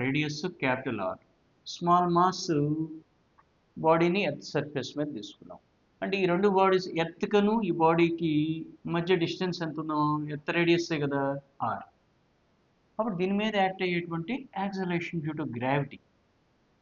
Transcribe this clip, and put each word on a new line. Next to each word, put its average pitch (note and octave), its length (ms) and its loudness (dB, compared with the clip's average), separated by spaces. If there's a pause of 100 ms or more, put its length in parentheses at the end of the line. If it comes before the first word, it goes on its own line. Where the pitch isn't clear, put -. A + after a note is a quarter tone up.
రేడియస్ D3 400 -2 (220)
క్యాపిటల్ B2 460 -2
ఆర్, - 120 -10 (540)
స్మాల్ F3 420 2
మాస్ F3+ 260 2 (1400)
బాడీని F3 360 4 (100)
ఎర్త్ - 240 -12
సర్ఫేస్ C#3+ 440 -4
మీద D3 100 -4 (100)
తీసుకున్నాం. F2+ 400 -18 (440)
అంటే G3 180 -4
ఈ - 80 4
రెండు F#3+ 260 4
బాడీస్, F#3+ 300 4 (160)
ఎర్త్కను G3+ 500 2 (160)
ఈ - 20 2 (120)
బాడీకి E3 480 4 (640)
మధ్య E3+ 180 2 (100)
డిస్టెన్స్ E3+ 440 -2
ఎంత D3+ 160 -8
ఉందో, D#3 140 -4 (380)
ఎర్త్ D3 220 -8
రేడియస్సే E3+ 480 2
కదా, C#3 180 0 (460)
ఆర్. G2+ 180 -6 (1120)
అప్పుడు A3 220 -2
దీని F#3+ 180 0
మీద G#3+ 240 0
యాక్ట్ F#3 240 -2
అయ్యేటువంటి E3+ 480 -2 (300)
acceleration F3 600 -4
due D3+ 120 -4
to D#3 60 -4 (120)
gravity C3+ 440 -2 (800)